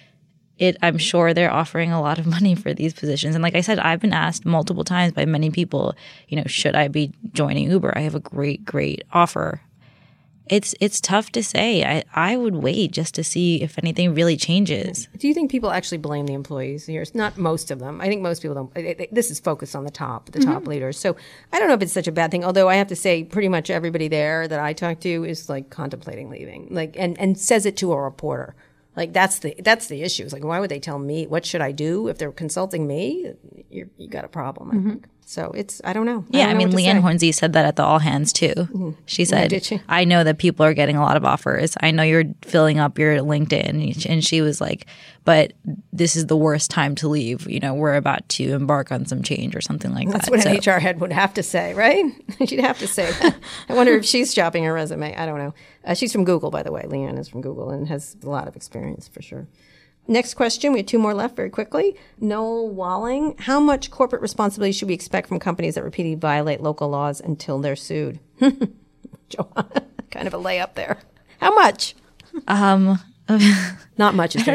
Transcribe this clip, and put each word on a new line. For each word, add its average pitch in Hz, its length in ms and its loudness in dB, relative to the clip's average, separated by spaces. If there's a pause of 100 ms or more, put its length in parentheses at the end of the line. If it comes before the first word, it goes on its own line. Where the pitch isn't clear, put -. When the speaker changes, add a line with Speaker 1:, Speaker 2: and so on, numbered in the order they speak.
(580)
Speaker 1:
It, 180 240 2
I'm 170 160 4
sure 165 360 4
they're 175 180 4
offering 165 400 0
a 170 100 0
lot 147 180 0
of 160 80 -2
money 175 280 4
for - 180 -4
these 160 200 -2
positions. 147 420 -2
And 165 80 0
like 175 120 0
I 180 60 2
said, 208 180 0
I've 165 200 2
been 208 140 2
asked 160 320 -2
multiple 165 400 0
times 180 280 2
by 147 120 0
many 156 240 2
people, 165 460 -2 (340)
you - 80 -4
know, 151 80 -2
"Should - 300 0
I 147 120 4
be 147 240 -2 (220)
joining 143 360 0
Uber? 185 280 2
I - 40 -2
have 151 140 -4
a 151 60 -6
great, 143 420 -4
great 143 480 -4
offer." - 500 0 (840)
It's, - 320 0
it's 208 220 0
tough 208 300 0
to 233 120 -4
say. 202 400 2
I, 151 200 0 (100)
I 185 240 0
would 220 200 -2
wait 147 340 0
just - 240 -6
to 165 80 -4
see 170 400 0
if 160 160 -6
anything 170 340 0
really 165 240 2
changes. 165 720 0 (100)
Speaker 2:
Do 285 100 -2
you 294 60 4
think 302 160 0
people 233 220 -2
actually 175 260 -4
blame 147 300 -4
the 139 80 -4
employees 139 500 -8
here? 156 160 -6
It's 156 140 -10
not 214 200 -4
most 165 360 -2
of 131 80 -8
them. 143 200 -12
I 185 80 -4
think 208 140 -2
most 170 220 -4
people 151 100 -6
don't. 135 220 -10
They, 170 180 -6
they, 175 180 -10
this 233 200 2
is 147 80 -10
focused - 360 -6
on 139 100 -8
the 147 60 -8
top, 123 400 -10
the - 80 -6
top 277 220 2
Speaker 3:
Mm-hmm. 320 80 -10
Speaker 2:
leaders. 139 300 -6
So - 160 -2 (360)
I 330 80 0
don't 403 80 2
know 285 60 6
if 208 80 2
it's 175 120 -4
such 180 140 -2
a 165 40 -4
bad 160 180 0
thing, 175 160 -2
although 185 240 6
I 185 60 4
have 196 140 2
to 185 60 -8
say 170 280 0
pretty 190 260 0
much 170 220 -2
everybody 165 360 -2
there 156 400 0
that 156 120 -4
I 151 140 -2
talk 165 280 -6
to 170 240 -4
is, 160 240 -10
like, 135 220 -8
contemplating - 580 -12
leaving, - 400 -16
like, 160 280 -6
and, 175 220 -4
and 190 200 2
says 214 260 2
it 202 120 -2
to 180 140 -2
a 143 80 0
reporter. 139 560 -8 (400)
Like, 170 180 -6
that's 190 260 2
the, 151 240 -8
that's 226 240 2
the 147 160 -8
issue. 180 220 -4
It's 147 60 -12
like, 139 120 -14
why 165 160 -4
would 202 100 -2
they 143 100 -8
tell 143 200 -8
me? 147 260 -6
What 165 200 -4
should 175 160 -4
I 139 100 -2
do? 160 360 -4
If - 120 -6
they're 147 120 -6
consulting 165 540 -4
me, 233 480 -4 (380)
you're, - 160 -14 (100)
you - 100 -18
got 69 180 -12
a - 40 -16
problem, 135 400 -10
I 226 60 -2
Speaker 3:
Mm-hmm. 196 140 0
Speaker 2:
think. - 180 -8 (200)
So - 280 -8
it's, 202 280 -10
I 180 100 -6
don't 220 120 -2
know. 233 260 -4
I 262 60 2
Speaker 1:
Yeah, 277 60 6
Speaker 2:
don't - 60 4
Speaker 1:
I - 40 2
Speaker 2:
know - 60 4
Speaker 1:
mean, 185 100 4
Speaker 2:
what 185 80 4
to 180 60 4
Speaker 1:
Leanne 190 140 6
Speaker 2:
say. 190 40 6
Speaker 1:
Hornsey 170 300 6
said 160 220 2
that 156 120 6
at 151 120 2
the 147 60 4
All 151 140 6
Hands 151 340 2
too. 147 220 2
Speaker 2:
Mm-hmm. 175 380 -4 (160)
Speaker 1:
She - 160 0
Speaker 2:
Yeah, 170 40 0
Speaker 1:
said, - 220 4
Speaker 2:
did 202 160 0
she? 208 240 -4
Speaker 1:
"I 175 160 4
know 175 180 6
that 156 140 4
people 156 260 2
are 156 120 6
getting 147 220 2
a 147 40 4
lot 147 160 4
of 131 80 2
offers. - 560 2
I 160 80 4
know 160 140 4
you're 160 220 4 (180)
filling 156 340 4
up 143 220 0
your 151 180 4
LinkedIn." 151 880 -2
And 160 160 0
she 160 180 2
was 151 200 0
like, - 240 -4 (380)
"But 156 300 6 (380)
this 170 240 0
is 160 120 -2
the 160 100 4
worst 156 320 2
time 147 280 0
to 156 100 -2
leave. 135 420 -2
You - 100 -4
know, 135 140 -2
we're 147 220 2
about 139 420 0
to 131 160 -2
embark 139 380 0
on 131 160 -4
some 131 160 -4
change," 135 320 -4
or - 60 -6
something - 340 -4
like - 140 -2
Speaker 2:
That's 202 160 0
Speaker 1:
that. - 60 0
Speaker 2:
what 220 120 4
Speaker 1:
So 196 80 4
Speaker 2:
an 202 60 4
H 196 100 0
R 185 120 4
head 170 220 0
would 180 100 -4
have 190 220 2
to 208 80 -4
say, 175 320 -2
right? 277 320 4 (200)
<laughs> 254 220 -2
She'd 269 120 -4
have 240 180 2
to 196 100 -6
say 175 240 -2
that. - 240 2 (320)
I 254 60 -4
wonder 247 200 6
if 214 120 4
she's 247 260 2
shopping 165 340 2
her 160 80 0
resume. 156 420 -4
I 165 100 -6
don't 151 140 -6
know. 143 160 -8 (280)
Uh, 175 120 -2
she's 226 160 -2
from 202 140 2
Google, 165 260 2
by 147 100 -4
the 71 100 -6
way. - 160 -8
Leanne 139 300 -6
is 135 100 -10
from 123 140 -14
Google 131 300 -10
and 147 160 -6
has 147 360 -8
a 131 60 -10
lot 139 180 -6
of - 80 -16
experience - 520 -12
for - 160 -20
sure. 131 240 -16 (600)
Next 247 280 0
question. 233 360 0
We 254 100 2
have 196 40 -4
two 233 140 2
more 208 160 0
left 226 200 -4
very 190 140 -6
quickly. 381 460 -2 (240)
Noel 220 500 -4
Walling, 208 720 -4
how 269 200 0
much 294 300 2
corporate 254 320 0
responsibility 208 500 0
should 196 160 -4
we 190 60 0
expect 180 340 -4
from 175 120 -4
companies 170 340 -2
that - 100 -6
repeatedly 160 300 -4
violate 151 480 0
local 151 280 -2
laws 143 300 -2
until 151 380 -6
they're 139 180 -2
sued? 151 440 -6 (100)
<laughs> - 100 -10 (880)
Joanna, - 520 -4 (140)
<laughs> - 160 -16
kind - 160 -8
of 190 80 -10
a - 20 -6
layup 180 380 -4
there. - 240 -2 (400)
How 403 160 4
much? 330 400 4 (520)
Speaker 1:
Um, 196 520 6 (280)
<laughs> 202 720 4
Speaker 2:
Not 208 160 4
much 170 220 2
is 226 80 2
Speaker 1:
I - 120 2